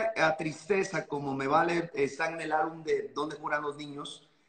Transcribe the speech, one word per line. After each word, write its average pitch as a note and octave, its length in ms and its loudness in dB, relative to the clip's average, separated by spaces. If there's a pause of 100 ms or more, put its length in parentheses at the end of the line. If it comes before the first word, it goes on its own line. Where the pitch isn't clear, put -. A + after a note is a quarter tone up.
(160)
a D#3+ 220 4
Tristeza D#3+ 680 0
como C#3+ 300 -2
Me C3+ 120 0
Vale, E3+ 460 4
eh, C#3 120 2
están D#3+ 300 -2
en E3 60 -6
el D#3+ 100 -4
álbum D#3+ 320 0
de C#3 300 0
Donde D3 220 -2
Juran D3+ 260 -2
los D3 140 -4
Niños. D3 540 -10 (200)